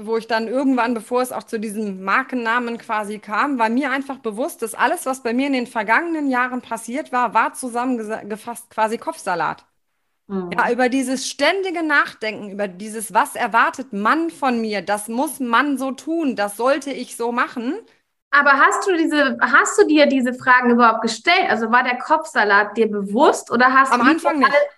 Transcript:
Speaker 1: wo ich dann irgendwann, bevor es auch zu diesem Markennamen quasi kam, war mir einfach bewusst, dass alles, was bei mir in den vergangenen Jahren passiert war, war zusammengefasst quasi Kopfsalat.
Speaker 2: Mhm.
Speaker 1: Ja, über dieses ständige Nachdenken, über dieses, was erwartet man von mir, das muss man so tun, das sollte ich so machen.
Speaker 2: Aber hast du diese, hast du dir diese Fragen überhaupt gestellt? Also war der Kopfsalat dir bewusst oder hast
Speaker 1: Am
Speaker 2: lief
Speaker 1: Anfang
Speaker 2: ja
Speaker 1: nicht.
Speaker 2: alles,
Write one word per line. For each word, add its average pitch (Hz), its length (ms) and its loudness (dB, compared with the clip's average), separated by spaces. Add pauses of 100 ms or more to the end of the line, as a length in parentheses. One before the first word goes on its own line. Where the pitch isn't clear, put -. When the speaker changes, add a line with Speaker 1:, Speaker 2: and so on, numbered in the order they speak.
Speaker 1:
wo 226 100 -2
ich 226 120 -6
dann 226 180 0
irgendwann, 247 480 0
bevor 247 280 -2
es 254 100 -6
auch - 120 -6
zu 233 140 -6
diesem 208 460 -8
Markennamen 233 760 -2
quasi 214 400 -6
kam, 233 400 -2
war 226 100 2
mir 254 220 0
einfach 269 280 -6
bewusst, 233 440 -6
dass 220 120 -6
alles, 285 320 -2
was 262 180 -4
bei 226 80 -2
mir 262 160 0
in 269 60 0
den 247 120 -2
vergangenen 285 640 0
Jahren 254 340 -2
passiert 233 480 -8
war, 247 240 0
war 277 200 0
zusammengefasst 226 1160 -6
quasi 220 280 0
Kopfsalat. 170 680 -4 (680)
Speaker 2:
Mhm. 185 200 -4
Speaker 1:
Ja, 180 180 0
über 247 180 2
dieses 262 400 -2
ständige 349 540 -2
Nachdenken, 285 680 -2
über 202 180 -4
dieses, 208 440 -12
was 262 240 0
erwartet 254 560 0
man 254 380 0
von 247 300 -2
mir, 208 220 -4
das 208 260 -4
muss 254 320 -4
man 254 380 2
so 262 140 -4
tun, 294 440 -4
das 202 200 -4
sollte 277 340 0
ich 240 260 -10
so 240 160 -4
machen. 254 420 -4 (560)
Speaker 2:
Aber 285 220 6
hast 330 360 4
du 359 80 2
diese, 294 460 2
hast 302 360 4
du 415 80 6
dir 302 200 6
diese 262 260 2
Fragen 247 380 4
überhaupt 233 320 4
gestellt? 339 480 0
Also 220 200 0
war 247 120 4
der 247 160 -4
Kopfsalat 214 800 2
dir 214 120 2
bewusst 208 600 2
oder 254 240 4
hast 269 180 4
Speaker 1:
Am 240 80 2
Speaker 2:
lief 247 100 4
Speaker 1:
Anfang 330 300 0
Speaker 2:
ja 269 80 6
Speaker 1:
nicht. 285 60 0
Speaker 2:
alles, 294 240 2